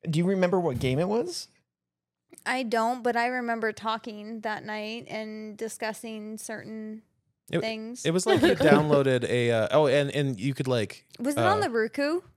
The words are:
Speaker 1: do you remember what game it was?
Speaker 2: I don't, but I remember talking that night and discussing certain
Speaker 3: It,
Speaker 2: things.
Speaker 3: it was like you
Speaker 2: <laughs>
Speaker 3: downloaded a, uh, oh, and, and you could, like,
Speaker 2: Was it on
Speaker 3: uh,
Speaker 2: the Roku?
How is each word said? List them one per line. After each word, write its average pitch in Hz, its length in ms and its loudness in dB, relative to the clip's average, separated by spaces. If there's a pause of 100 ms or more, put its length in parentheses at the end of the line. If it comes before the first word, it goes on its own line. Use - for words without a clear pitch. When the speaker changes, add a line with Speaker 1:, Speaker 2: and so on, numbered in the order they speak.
Speaker 1:
do 160 120 2
you 170 40 4
remember 185 360 4
what 139 180 0
game 131 220 0
it 180 80 0
was? 277 400 -4 (960)
Speaker 2:
I 254 160 -2
don't, 233 400 0
but 240 140 0
I 233 100 0
remember 233 460 -2
talking 220 720 -8
that 214 220 -6
night 214 440 -8
and 214 480 -10
discussing 220 840 -8
certain 220 640 -12 (480)
Speaker 3:
It, 175 120 -2
Speaker 2:
things. 220 440 -6
Speaker 3:
it 165 60 0
was 180 140 0
like 349 160 6
you 320 120 6
Speaker 2:
<laughs> - 0 -
Speaker 3:
downloaded 143 720 6
a, 120 260 2
uh, 113 220 2
oh, 147 160 6
and, 143 240 2
and 139 260 -2
you 131 160 -2
could, 131 140 -4
like, 117 360 -2 (140)
Speaker 2:
Was 277 160 -2
it - 60 0
on 403 180 4
Speaker 3:
uh, 415 40 0
Speaker 2:
the 339 80 -2
Roku? 277 500 -2 (160)